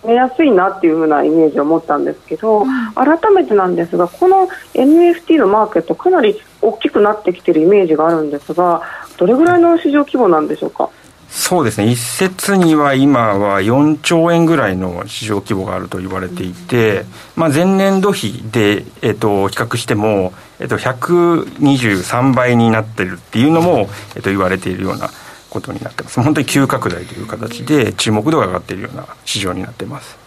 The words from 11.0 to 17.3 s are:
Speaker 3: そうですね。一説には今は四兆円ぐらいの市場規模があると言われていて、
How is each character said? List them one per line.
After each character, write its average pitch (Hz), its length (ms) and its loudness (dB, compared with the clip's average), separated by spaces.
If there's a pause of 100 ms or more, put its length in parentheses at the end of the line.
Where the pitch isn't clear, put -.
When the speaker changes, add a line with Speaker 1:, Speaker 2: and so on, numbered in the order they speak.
Speaker 3:
そ - 340 -2
う - 20 2
で 107 80 0
す - 60 -6
ね。 107 120 2
一 120 80 -2
説 190 580 -4
に 165 200 4
は 143 180 2
今 127 420 2
は 101 260 0
四 143 360 2
兆 165 320 0
円 170 140 4
ぐ 160 120 2
ら 117 120 0
い 95 80 -2
の 92 320 -6
市 - 180 -12
場 104 140 -2
規 101 140 -6
模 95 120 -4
が 92 80 -6
あ 92 40 -6
る 90 100 -10
と 90 100 -10
言 92 100 -10
わ 92 120 -6
れ 92 80 -8
て 90 160 -10
い 90 80 -10
て、 107 520 -2 (300)